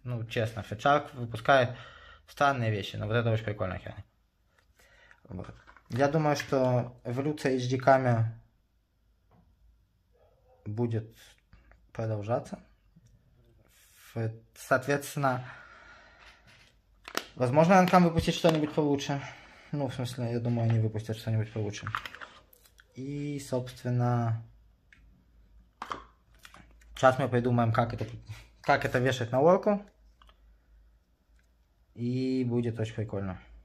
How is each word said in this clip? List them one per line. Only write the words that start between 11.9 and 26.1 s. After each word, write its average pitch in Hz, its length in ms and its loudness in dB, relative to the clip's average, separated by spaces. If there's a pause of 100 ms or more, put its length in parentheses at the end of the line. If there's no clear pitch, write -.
продолжаться. 110 680 -4 (1500)
Ф-, 113 180 -4 (240)
соответственно, 135 880 -2 (1900)
возможно, 160 440 6
Анкам 180 240 8
выпустит 165 320 2
что-нибудь 156 380 2
получше. 143 460 0 (520)
Ну, 143 160 -2
в 120 60 -6
смысле, 123 380 -4
я 120 80 -2
думаю, 117 300 0
они 113 100 4
выпустят 110 380 -2
что-нибудь 110 340 -2
получше. 104 360 -6 (1080)
И, 143 440 -8
собственно, 120 1040 -2 (2500)